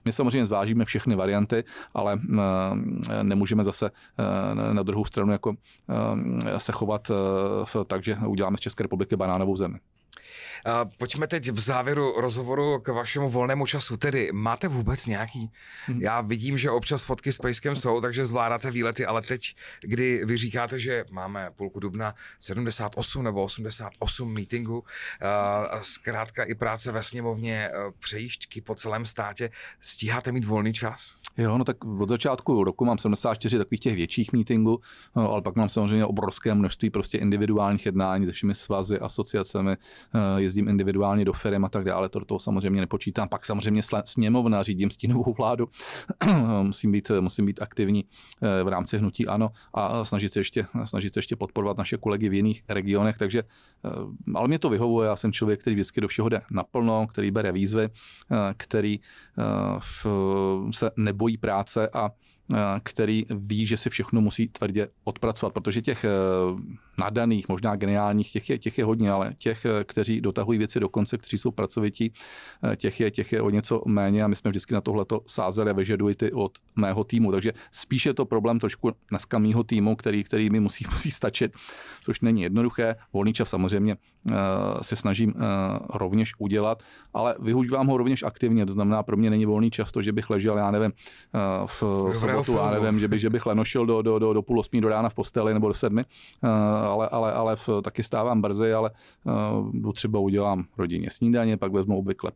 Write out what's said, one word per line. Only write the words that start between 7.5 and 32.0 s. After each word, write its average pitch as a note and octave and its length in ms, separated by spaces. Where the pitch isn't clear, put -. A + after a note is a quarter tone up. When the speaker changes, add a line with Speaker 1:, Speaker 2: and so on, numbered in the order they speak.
Speaker 1:
v-, G#2 220
tak, F#2+ 160
že G#2+ 140
uděláme G2 300
z - 20
České - 240
republiky G2 320
banánovou F#2+ 400
zemi. F#2 240
Speaker 2:
A A#2 200
pojďme C#3 300
teď C3 240
v G#2+ 80
závěru C3+ 600
rozhovoru B2+ 580
k A2 80
vašemu B2+ 420
volnému B2+ 360
času. B2+ 320
Tedy C3 360
máte A2 340
vůbec B2+ 380
nějaký? A2+ 460
Speaker 1:
Hmm. B2 160
Speaker 2:
Já A2 200
vidím, A#2 360
že C3 140
občas B2 320
fotky C3+ 280
s - 60
pejskem B2+ 380
jsou, A#2+ 260
takže B2 240
zvládáte A#2 460
výlety, A#2 340
ale A2 160
teď, - 340
kdy A#2+ 440
vy A#2 120
říkáte, A#2+ 420
že A#2+ 320
máme F#2+ 440
půlku G2 240
dubna, G#2+ 360
sedmdesát A2 560
osm B2+ 280
nebo G2+ 200
osmdesát G#2+ 560
osm A2+ 340
meetingů, A2+ 500
a, G2+ 420
a F#2+ 180
zkrátka A2 640
i A2+ 120
práce A2+ 360
ve A2 120
sněmovně, A#2 520
e, - 40
přejížďky A2+ 640
po A2 140
celém A2+ 300
státě, A2 440
stíháte A#2 500
mít B2 140
volný G#2+ 280
čas? - 440
Speaker 1:
Jo, A2+ 200
no C3 60
tak B2+ 220
od G2+ 240